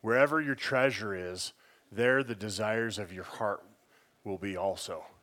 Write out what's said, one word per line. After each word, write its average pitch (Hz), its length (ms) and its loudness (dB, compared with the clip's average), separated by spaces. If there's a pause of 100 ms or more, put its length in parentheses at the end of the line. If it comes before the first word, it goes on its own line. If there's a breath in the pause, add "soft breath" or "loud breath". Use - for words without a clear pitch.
Wherever 139 360 6
your 139 180 0
treasure 113 580 2
is, 90 400 -6 (360 soft breath)
there 123 320 4
the 120 120 -4
desires 107 640 -2
of 92 160 -8
your 92 100 -10
heart 104 400 -4 (600 soft breath)
will 98 120 -4
be 92 220 -6
also. 90 460 -4 (180)